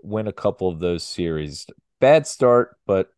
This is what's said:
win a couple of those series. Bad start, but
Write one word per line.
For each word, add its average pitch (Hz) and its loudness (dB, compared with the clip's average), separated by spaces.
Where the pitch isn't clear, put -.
win 107 -6
a 101 -4
couple 95 -2
of 82 -6
those 87 -2
series. 78 -8
Bad 143 4
start, 123 2
but 95 0